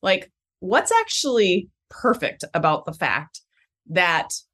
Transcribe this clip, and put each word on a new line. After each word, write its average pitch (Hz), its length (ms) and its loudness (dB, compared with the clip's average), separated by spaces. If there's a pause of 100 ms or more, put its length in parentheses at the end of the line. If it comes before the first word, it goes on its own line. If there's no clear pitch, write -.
Like, 190 300 -2 (300)
what's 202 300 0
actually 240 760 0 (200)
perfect - 540 -2 (120)
about 160 300 0
the 160 80 -10
fact 143 480 -4 (480)
that 170 440 0 (200)